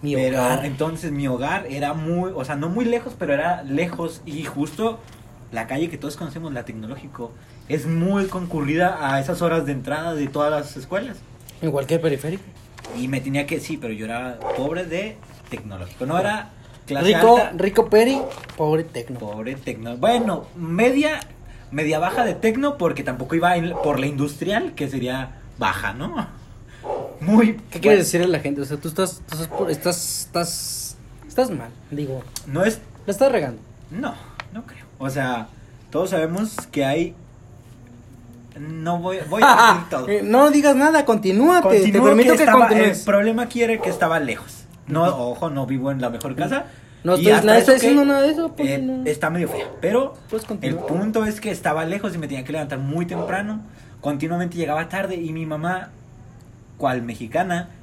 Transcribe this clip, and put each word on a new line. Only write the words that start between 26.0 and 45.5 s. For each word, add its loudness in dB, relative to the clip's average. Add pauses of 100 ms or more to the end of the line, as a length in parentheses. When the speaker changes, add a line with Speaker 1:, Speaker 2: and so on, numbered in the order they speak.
Speaker 2:
Muy 6 (180)
Speaker 1:
¿Qué -10
quieres -10
Speaker 2:
bueno. 8
Speaker 1:
decirle 2
a 2
la 2
gente? -4
O -4
sea, -6
tú -8
estás, -4
tú -10
estás -6
por, -4
estás, -4
estás, -6 (320)
estás 0
mal, -8 (220)
digo. -8 (240)
Speaker 2:
No 0
es 0 (260)
Speaker 1:
La -4
estás 4
regando. -2 (320)
Speaker 2:
No, -8 (400)
no -14
creo. -20 (140)
O -6
sea, -4 (440)
todos 0
sabemos -2 (160)
que -2
hay, -2 (1400)
no -4
voy, -4 (100)
voy 2
a 10
decir -6
Speaker 1:
<laughs> -12
Speaker 2:
todo. -4
Speaker 1:
Eh, 2
no 6
digas 6
nada, 4
continúa, 4
te, 4
te 8
Speaker 2:
Continúo 6
Speaker 1:
permito 8
que 2
Speaker 2:
estaba, 8
Speaker 1:
continúes. 4
Speaker 2:
el -12
problema 2
aquí -2
era 0
que -2
estaba 0
lejos. -8 (220)
No, 0
Speaker 1:
Ujú. -2
Speaker 2:
ojo, -4